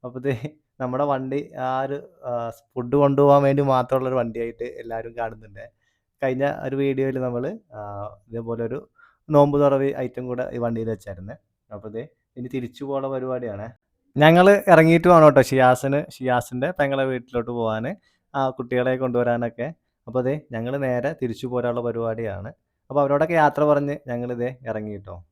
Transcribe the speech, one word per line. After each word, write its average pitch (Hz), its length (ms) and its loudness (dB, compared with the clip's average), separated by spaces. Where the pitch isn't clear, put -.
അപ്പൊ 127 160 -10
ദേ 131 160 -2
നമ്മുടെ 131 240 -2
വണ്ടി 139 460 -4
ആ 131 200 -2
ഒരു, 139 120 -6
ആ, 117 220 -6
ഫുഡ് 123 220 -2
കൊണ്ടുപോകാൻ 143 460 6
വേണ്ടി 139 200 2
മാത്രമുള്ളൊരു 131 520 0
വണ്ടിയായിട്ട് 117 500 -4
എല്ലാവരും 117 540 -12
കാണുന്നുണ്ട്. 113 500 -12
കഴിഞ്ഞ 135 300 0
ഒരു 135 100 -4
വീഡിയോയിൽ 135 500 0
നമ്മൾ, 127 320 -6
ആ, - 20 -14
ഇതേപോലെ 117 360 -8
ഒരു 120 240 -8
നോമ്പ് 143 300 6
തുറവി 139 380 2
ഐറ്റം 127 280 -8
കൂടെ 123 280 -6
ഈ 123 40 -6
വണ്ടിയിൽ 117 300 -4
വെച്ചായിരുന്നേ. 101 460 -10
അപ്പൊ 107 140 -14
ദേ 113 200 -12
ഇനി 123 180 -12
തിരിച്ചു 123 300 -8
പോകാനുള്ള 135 300 -6
പരിപാടിയാണ്. 123 580 -8
ഞങ്ങൾ 180 460 6
ഇറങ്ങിയിട്ട് 165 360 6
വേണം 165 180 10
കേട്ടോ 135 160 8
ഷിയാസിന്, 131 680 2
ഷിയാസിൻ്റെ 127 600 -4
പെങ്ങളെ 139 340 -2
വീട്ടിലോട്ട് 123 460 -6
പോകാൻ, 117 460 -4
ആ, 135 160 -2
കുട്ടികളെ 127 460 -2
കൊണ്ടുവരാനൊക്കെ. 120 800 -2
അപ്പൊ 123 160 -4
ദേ 139 180 -2
ഞങ്ങൾ 120 240 -6
നേരെ 135 460 -2
തിരിച്ചു 123 240 -6
പോരാനുള്ള 120 340 -4
പരിപാടിയാണ്. 113 720 -6
അപ്പൊ 143 120 -2
അവരോടൊക്കെ 143 340 2
യാത്ര 151 300 4
പറഞ്ഞ് 143 320 2
ഞങ്ങൾ 123 280 -6
ദേ 123 220 -6
ഇറങ്ങി 107 200 -8
കേട്ടോ. 101 420 -16